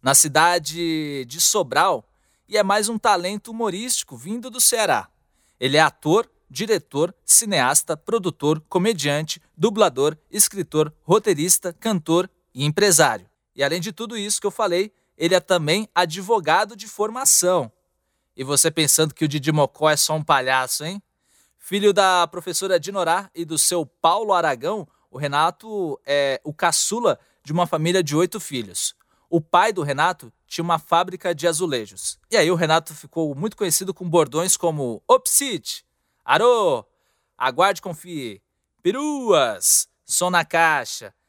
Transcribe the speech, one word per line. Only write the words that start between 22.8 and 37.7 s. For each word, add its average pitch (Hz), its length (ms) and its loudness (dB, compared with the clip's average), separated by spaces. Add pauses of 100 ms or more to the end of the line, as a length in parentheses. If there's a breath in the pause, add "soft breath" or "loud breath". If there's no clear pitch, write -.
e 170 100 -10
do 160 140 -6
seu 170 300 0
Paulo 208 460 0
Aragão, 165 540 -2 (220)
o - 80 -18
Renato 160 880 -2
é 139 380 0
o 151 100 -10
caçula 185 640 0 (260)
de 135 80 -12
uma 170 140 2
família 175 380 0
de 143 120 -4
oito 175 240 -2
filhos. 107 540 -8 (340)
O 170 140 0
pai 196 320 2
do 180 80 -4
Renato 147 500 -2 (140)
tinha - 180 -8
uma 170 140 0
fábrica 180 560 -2
de 156 140 -2
azulejos. 143 720 -4 (100)
E 226 80 2
aí 170 140 4
o 180 40 2
Renato 160 380 0
ficou 151 400 -6
muito 175 240 -6
conhecido 190 380 -2
com 180 120 -10
bordões 160 480 2
como 143 520 -4
"Opsite", - 760 0 (400)
"Arô", 180 640 2 (500)
"Aguarde 160 440 0